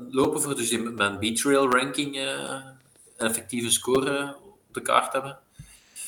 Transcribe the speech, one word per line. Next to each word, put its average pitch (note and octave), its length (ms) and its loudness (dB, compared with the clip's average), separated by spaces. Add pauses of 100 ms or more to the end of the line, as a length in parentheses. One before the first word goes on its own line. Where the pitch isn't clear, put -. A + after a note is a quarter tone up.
(100)
lopen D3 300 2
voor C#3 160 -2
dus A#2 140 -2
in A#2 240 -2
mijn G2+ 240 0
Beatrail C3 520 4
ranking, C#3 460 0
eh, C3+ 440 -6 (560)
een A#2 100 -2
effectieve A#2 440 -4
score, C3+ 460 2
eh, C#3+ 120 -4 (400)
op - 60 -20
de A#2 80 -6
kaart B2 300 2
hebben. C3+ 260 -4 (680)